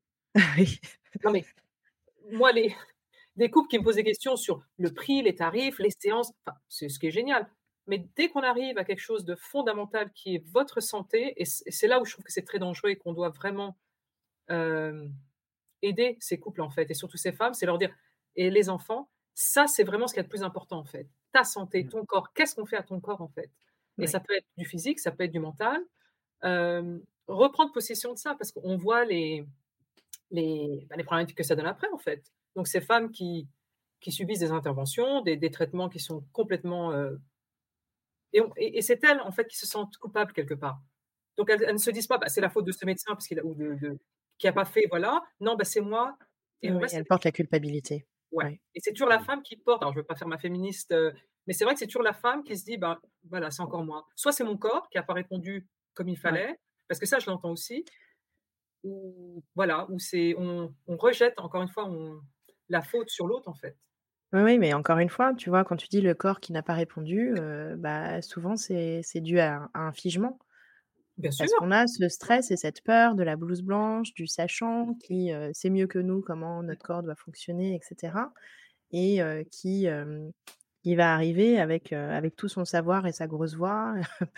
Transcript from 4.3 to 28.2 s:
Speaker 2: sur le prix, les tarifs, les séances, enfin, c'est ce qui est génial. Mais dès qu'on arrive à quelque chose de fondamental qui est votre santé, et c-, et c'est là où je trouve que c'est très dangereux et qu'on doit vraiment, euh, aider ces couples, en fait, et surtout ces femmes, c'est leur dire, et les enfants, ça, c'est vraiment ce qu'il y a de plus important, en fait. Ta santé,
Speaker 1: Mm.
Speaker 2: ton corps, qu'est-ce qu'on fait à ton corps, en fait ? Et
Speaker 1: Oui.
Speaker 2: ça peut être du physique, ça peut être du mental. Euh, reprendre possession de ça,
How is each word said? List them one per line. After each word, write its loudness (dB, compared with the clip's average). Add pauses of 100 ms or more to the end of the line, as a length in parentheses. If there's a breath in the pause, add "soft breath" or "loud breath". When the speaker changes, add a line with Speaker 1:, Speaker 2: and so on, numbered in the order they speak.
Speaker 2:
sur -4 (140)
le 0
prix, 0
les 4
tarifs, -2
les -4
séances, -2 (120)
enfin, -14 (100)
c'est -10
ce -10
qui -4
est 0
génial. 0 (380)
Mais -4 (100)
dès 2
qu'on -2
arrive 0
à 0
quelque -4
chose -4
de -4
fondamental -4
qui -6
est -4
votre 2
santé, -2
et -2
c-, -6
et -10
c'est 2
là 6
où -2
je -10
trouve -16
que -12
c'est -4
très -6
dangereux -2
et 0
qu'on -8
doit -2
vraiment, -6 (720)
euh, -2 (760)
aider 0
ces -6
couples, -10
en -4
fait, -2
et -4
surtout -10
ces -4
femmes, 0
c'est -4
leur 2
dire, 0 (420 soft breath)
et 2
les 6
enfants, -6 (260)
ça, 4
c'est 4
vraiment 0
ce -4
qu'il -2
y -2
a -
de -20
plus -6
important, -8
en -10
fait. -14 (240)
Ta 6
santé, -2
Speaker 1:
Mm. -12
Speaker 2:
ton -6
corps, -2
qu'est-ce 2
qu'on -8
fait -4
à -4
ton -8
corps, -6
en -10
fait ? -12 (480)
Et -2
Speaker 1:
Oui. 0
Speaker 2:
ça -2
peut -4
être -2 (100)
du -8
physique, -4
ça -2
peut -4
être -4
du -4
mental. -2 (640)
Euh, 0 (280)
reprendre 4
possession -6
de -12
ça, -4